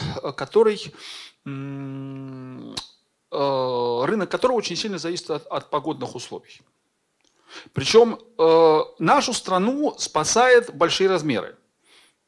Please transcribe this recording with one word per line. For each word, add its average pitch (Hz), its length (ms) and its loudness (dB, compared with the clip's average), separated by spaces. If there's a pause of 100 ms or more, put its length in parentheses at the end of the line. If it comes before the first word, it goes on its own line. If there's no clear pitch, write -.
(220)
э, 147 100 -6
который, 208 640 0 (500)
м, 135 1300 -12 (580)
э, 127 720 0
рынок 190 240 -2
которого 240 280 0
очень 175 180 -6
сильно 196 220 -6
зависит 165 320 -8
от, 147 180 -6
от 147 200 -8
погодных 135 460 -6
условий. - 480 -16 (1120)
Причём, 214 460 4 (200)
э, 160 420 6 (180)
нашу 240 340 2
страну 226 640 -2
спасает 240 760 2
большие 170 340 2
размеры. 147 480 -2 (720)